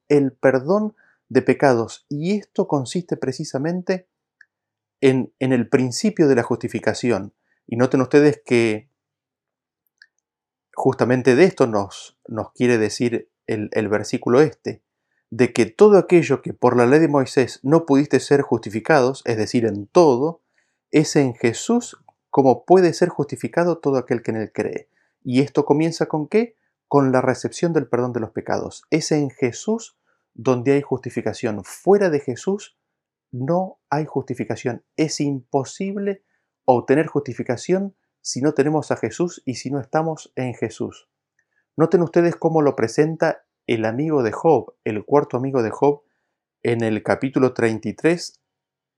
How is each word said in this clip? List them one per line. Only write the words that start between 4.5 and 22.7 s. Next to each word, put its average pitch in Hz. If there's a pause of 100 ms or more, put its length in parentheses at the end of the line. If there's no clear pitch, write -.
en, 131
en 131
el 120
principio 139
de 135
la 120
justificación. 110 (340)
Y -
noten 131
ustedes 143
que 117 (1800)
justamente 123
de 151
esto 185
nos, 101 (100)
nos 110
quiere 123
decir 113 (180)
el, 107
el 107
versículo 117
este, 147 (480)
de 120
que 113
todo 208
aquello 156
que -
por 123
la 120
ley 139
de 160
Moisés 135
no 165
pudiste 139
ser 143
justificados, 123
es 120
decir, 110
en 101
todo, 156 (500)
es 151
en 131
Jesús - (320)
como 139
puede 180